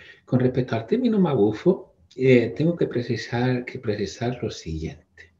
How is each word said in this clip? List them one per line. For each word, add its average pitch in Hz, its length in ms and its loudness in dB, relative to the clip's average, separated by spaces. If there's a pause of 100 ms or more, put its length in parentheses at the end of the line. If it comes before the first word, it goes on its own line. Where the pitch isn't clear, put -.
(340)
Con 127 60 4
respecto 123 360 0
al 113 120 -6
término 226 320 2
magufo, 139 720 2 (220)
eh, 127 420 4
tengo 170 180 2
que - 120 0
precisar, 123 800 -2
que - 120 -10
precisar 107 640 -4
lo 107 80 -4
siguiente. - 920 -10